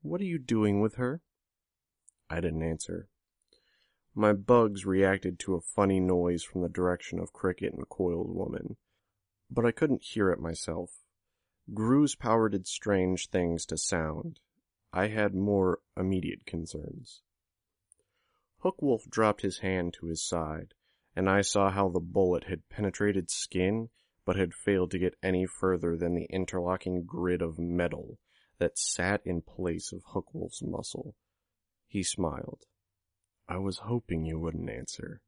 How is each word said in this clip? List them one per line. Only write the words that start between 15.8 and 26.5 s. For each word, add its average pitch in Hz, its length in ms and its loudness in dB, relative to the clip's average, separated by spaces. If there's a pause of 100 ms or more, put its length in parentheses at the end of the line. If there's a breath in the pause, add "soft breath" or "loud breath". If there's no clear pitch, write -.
immediate 92 480 -2
concerns. - 760 -12 (1400)
Hookwolf 139 460 0
dropped 107 320 4
his 95 200 -4
hand 92 340 0
to - 120 -12
his 82 160 -4
side, 80 520 -6 (420)
and 95 140 2
I 98 100 4
saw 98 300 2
how 98 180 2
the 90 100 2
bullet 90 460 2
had - 240 -8
penetrated 98 640 0
skin, 104 580 0 (380)
but 92 100 2
had 92 160 2
failed 95 380 0
to 95 80 -2
get 90 240 0
any 92 240 2
further 85 500 0
than 85 180 0
the 87 120 -2
interlocking 90 800 -2